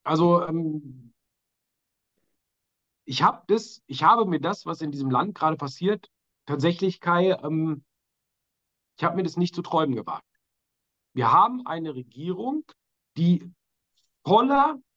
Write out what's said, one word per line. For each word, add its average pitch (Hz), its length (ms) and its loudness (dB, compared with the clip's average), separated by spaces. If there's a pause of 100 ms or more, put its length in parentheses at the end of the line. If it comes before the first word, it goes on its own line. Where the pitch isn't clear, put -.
also, 170 440 4
ähm, 151 680 -6 (1900)
ich - 180 -4
hab - 240 0
das, - 400 -2
ich 131 160 -8
habe 220 220 6
mir 170 140 0
das, 170 280 -6
was 165 140 -6
in 151 100 -6
diesem 139 180 -4
Land 147 240 0
gerade 160 240 0
passiert, 170 520 -4 (360)
tatsächlich, 175 540 -2
Kai, 180 320 2
ähm, 160 520 -4 (1120)
ich - 60 -8
hab 170 120 -2
mir 185 80 -4
das 170 140 -6
nicht 175 180 -2
zu 170 80 -8
träumen 156 320 -2
gewagt. - 280 -10 (880)
Wir 123 200 2
haben 233 320 2
eine 160 300 -8
Regierung, 175 680 -8 (540)
die 170 340 2 (720)
voller 277 560 4 (160)